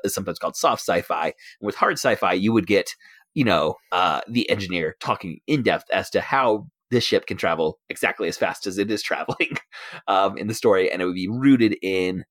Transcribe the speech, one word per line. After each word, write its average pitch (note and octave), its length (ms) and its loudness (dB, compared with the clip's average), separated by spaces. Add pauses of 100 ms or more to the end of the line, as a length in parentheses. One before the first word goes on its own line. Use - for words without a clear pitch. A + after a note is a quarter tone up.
is G2+ 100 -2
sometimes F#2+ 260 -6
called - 160 -4
soft B2 260 0
sci-fi. F2 440 -2
And - 80 -4 (280)
with G2+ 140 -4
hard - 240 2
sci-fi, G#2 340 0
you G2 200 2
would G#2 120 4
get, G2 240 2 (460)
you C#3+ 80 2
know, E2 320 2 (160)
uh, F2 360 2
the A#2 220 0
engineer F2 500 -2
talking G2 460 -6
in C#3+ 160 0
depth F#2+ 300 0
as - 200 -2
to F#2 100 0
how B2+ 460 0 (220)
this B2 140 2
ship - 240 0
can G2 100 -8
travel E2 420 -2 (100)
exactly - 380 -2
as F2 100 -4
fast - 280 -4
as F#2 120 -6
it G2+ 120 0
is G#2 140 -4
traveling, A#2+ 540 -4 (200)
<laughs> - 300 -18
um, G2 300 2
in G#2 100 -6
the G#2+ 80 -2
story. F#2+ 360 4
And F2+ 100 -4
it F2+ 40 0
would F2+ 100 -2
be F#2 140 -4
rooted A#2+ 540 4
in F#2 480 0